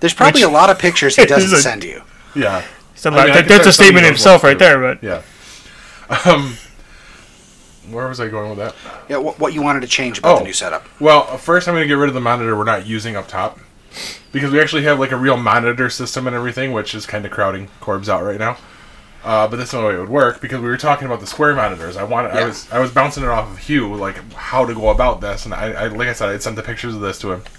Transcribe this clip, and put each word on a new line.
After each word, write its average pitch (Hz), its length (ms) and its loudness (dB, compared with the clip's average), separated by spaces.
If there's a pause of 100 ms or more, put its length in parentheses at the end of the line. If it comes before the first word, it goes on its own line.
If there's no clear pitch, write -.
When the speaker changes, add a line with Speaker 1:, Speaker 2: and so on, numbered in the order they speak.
Speaker 1:
There's 170 120 0
probably 277 280 2
Speaker 2:
Which 180 80 4
Speaker 1:
a 147 40 0
lot 170 160 8
of 190 80 4
pictures 170 380 2
he 277 60 6
Speaker 2:
<laughs> - 20 10
is - 60 8
Speaker 1:
doesn't 185 280 4
Speaker 2:
a 143 40 6
Speaker 1:
send 113 220 -2
you. 78 200 -14 (320)
Speaker 3:
Yeah. 98 260 -2 (340)
Speaker 2:
So - 140 -4
Speaker 3:
I 151 60 -2
mean, 139 120 6
Speaker 2:
that, 143 100 6
Speaker 3:
I 175 40 8
could 156 80 -2
Speaker 2:
that's 202 180 8
a - 60 6
Speaker 3:
send 208 140 8
Speaker 2:
statement 180 180 6
in 151 120 4
Speaker 3:
some 190 180 8
of 170 60 4
those - 0 -
Speaker 2:
itself - 20 0
right 143 380 6
Speaker 3:
ones, 127 200 -4
Speaker 2:
there, 92 200 -8
but - 1080 -14
Speaker 3:
yeah. 180 40 6
Um, 135 260 0 (1300)
where 123 160 -8
was 127 120 -10
I 117 80 -6
going 107 220 -8
with 101 100 -10
that? 107 160 -8 (320)
Speaker 1:
Yeah, 143 100 -4
wh-, 147 220 -6
what 151 140 -2
you 151 80 -6
wanted 143 200 -2
to 123 60 -10
change 123 320 -4
about 170 180 6
the - 40 2
Speaker 3:
Oh. - 40 -6
Speaker 1:
new 95 80 -10
setup. 82 320 -6 (140)
Speaker 3:
Well, 147 380 4
first 175 300 0
I'm 175 80 -2
gonna 156 120 -2
get 143 60 0
rid 143 160 0
of 127 40 -6
the 127 80 -4
monitor 117 340 0
we're 107 100 -2
not 104 200 -2
using 110 300 -8
up 98 120 -10
top. 95 320 -8 (720)
Because 139 200 -4
we 143 80 2
actually 156 240 0
have, 147 160 2
like, 135 120 -2
a 131 60 -4
real 131 200 0
monitor 120 520 0
system 127 380 -8
and 123 80 -6
everything, 123 360 -6
which 107 220 -6
is 107 140 -12
kinda 101 220 -8
crowding 98 380 -6 (140)
Corbs 98 280 -6
out 90 140 -2
right 101 140 -6
now. 113 200 -6 (680)
Uh, 110 220 0
but 113 100 -6
that's 123 140 -10
the 135 60 -6
only 110 120 -2
way 98 60 -2
it 90 60 -6
would 98 80 -10
work, 123 300 0
because 131 200 -10
we 120 80 -6
were 120 100 -4
talking 143 300 -2
about 117 120 -6
the 101 60 -16
square 147 300 -2
monitors. 92 420 -6
I 98 60 -8
wanted, 117 300 -4
I 107 80 -2
Speaker 1:
Yeah. 113 40 -2
Speaker 3:
was, - 260 -12
I 117 80 -4
was 127 120 -2
bouncing 139 320 -2
it 127 60 -2
off 110 220 -2
of 95 60 -16
Hugh, 120 380 -4
like, 98 380 -10
how 127 320 -2
to 117 100 -8
go 107 140 0
about 107 320 0
this, 101 240 -8
and 107 100 -10
I, 104 160 -8
I, 101 160 -6
like 110 200 -6
I 120 60 -4
said, 110 160 -4
I 101 40 -4
had 104 100 -8
sent 110 140 -8
the 113 40 -10
pictures 117 320 -10
of 107 80 -10
this 95 180 -6
to 101 120 -8
him. 92 100 -8 (180)